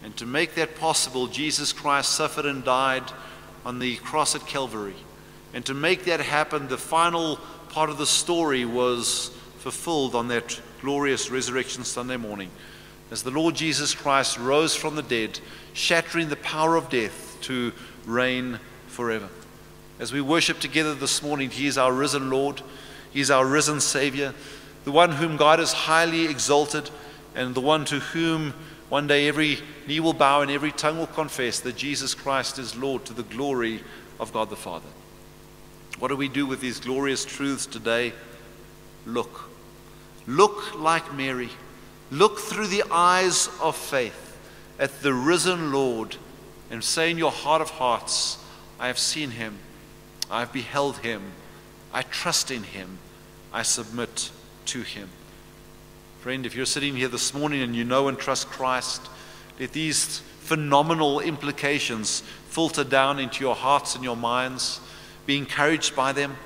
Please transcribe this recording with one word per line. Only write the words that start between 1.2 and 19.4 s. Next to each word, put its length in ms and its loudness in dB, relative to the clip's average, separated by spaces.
Jesus 460 -2
Christ 400 2
suffered 340 0
and 160 -4
died 480 2
on 140 -6
the 160 -2
cross 400 0
at 100 -8
Calvary. 480 -4
And 100 -8
to 80 -2
make 320 2
that 160 2
happen, 480 0
the 80 -2
final 600 2
part 180 2
of 80 -4
the 80 0
story 640 2
was 640 0
fulfilled 560 0
on 140 2
that 320 -2
glorious 480 2
Resurrection 540 -2
Sunday 340 -4
morning, 320 -8
as 120 -6
the 80 -4
Lord 240 2
Jesus 400 0
Christ 440 2
rose 380 4
from 180 -4
the 80 -4
dead, 380 -2
shattering 560 2
the 80 -2
power 400 2
of 140 0
death 520 -2
to 300 -2
reign 560 0
forever. 420 -4